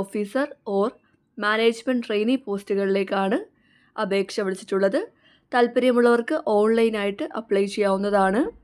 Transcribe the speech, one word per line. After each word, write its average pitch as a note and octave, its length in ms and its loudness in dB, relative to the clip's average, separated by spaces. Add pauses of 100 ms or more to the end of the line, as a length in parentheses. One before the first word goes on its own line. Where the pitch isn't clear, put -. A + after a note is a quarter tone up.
ഓഫീസർ G#3 460 -4 (280)
or G3+ 140 2 (560)
മാനേജ്മെന്റ് A#3 640 0
ട്രെയിനി A3 360 0
പോസ്റ്റുകളിലേക്കാണ് G3 960 -2 (640)
അപേക്ഷ G3 440 -2
വിളിച്ചിട്ടുള്ളത്. G3 520 0 (540)
താല്പര്യമുള്ളവർക്ക് A#3+ 840 2 (200)
ഓൺലൈനായിട്ട് A3 680 0 (140)
അപ്ലൈ G3+ 220 0 (120)
ചെയ്യാവുന്നതാണ്. G3+ 680 2 (200)